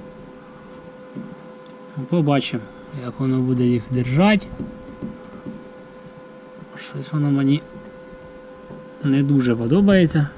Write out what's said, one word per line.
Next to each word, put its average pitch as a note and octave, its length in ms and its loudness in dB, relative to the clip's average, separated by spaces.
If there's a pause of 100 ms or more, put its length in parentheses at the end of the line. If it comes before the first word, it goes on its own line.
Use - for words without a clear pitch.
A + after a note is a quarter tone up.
(2000)
Побачимо, C#3+ 540 2 (420)
як B2 160 -6
воно C3 180 2
буде B2+ 260 2
їх B2 260 4
держати. C3+ 560 4 (2250)
Щось - 360 -10
воно D3 180 2
мені C#3 320 4 (1400)
не C#3 180 4
дуже C3 340 4
подобається. E3 800 6